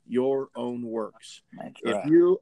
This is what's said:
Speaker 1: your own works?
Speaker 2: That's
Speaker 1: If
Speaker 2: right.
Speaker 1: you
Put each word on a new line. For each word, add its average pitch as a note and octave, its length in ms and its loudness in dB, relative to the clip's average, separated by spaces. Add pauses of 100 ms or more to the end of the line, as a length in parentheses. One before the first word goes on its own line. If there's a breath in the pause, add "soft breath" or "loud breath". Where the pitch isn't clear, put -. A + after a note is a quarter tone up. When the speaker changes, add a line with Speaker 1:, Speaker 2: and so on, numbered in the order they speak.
Speaker 1:
your C3+ 500 0
own B2 260 -6
works? A2+ 600 -8 (160)
Speaker 2:
That's - 260 -14
Speaker 1:
If G#2+ 120 -2
Speaker 2:
right. G2+ 100 -4
Speaker 1:
you F3 360 4